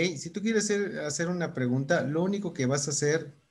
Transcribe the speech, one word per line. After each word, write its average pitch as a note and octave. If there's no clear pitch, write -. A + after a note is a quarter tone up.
si E3
tú G3+
quieres G#3+
hacer, G3+
hacer D3+
una F3
pregunta, C3+
lo D3
único G3
que C3
vas C#3+
a D#3
hacer, D3